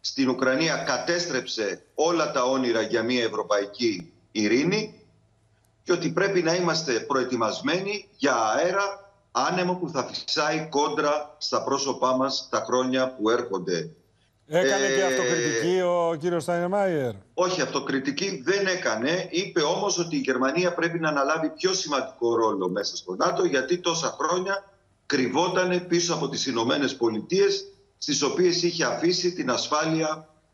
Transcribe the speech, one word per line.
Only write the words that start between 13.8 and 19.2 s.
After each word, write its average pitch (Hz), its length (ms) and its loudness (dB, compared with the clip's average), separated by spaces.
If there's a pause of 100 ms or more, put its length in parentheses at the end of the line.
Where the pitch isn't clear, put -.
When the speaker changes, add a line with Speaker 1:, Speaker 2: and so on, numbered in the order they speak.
Speaker 2:
Έκανε 139 360 2
Speaker 1:
Ε, 135 100 2
Speaker 2:
και 135 60 4
αυτοκριτική 123 760 2
ο 170 400 2
κύριος 170 220 0
Στάινμάιερ; 175 680 0 (220)
Speaker 1:
Όχι, 180 260 2
αυτοκριτική 139 840 -2
δεν 196 220 2
έκανε. 160 640 -2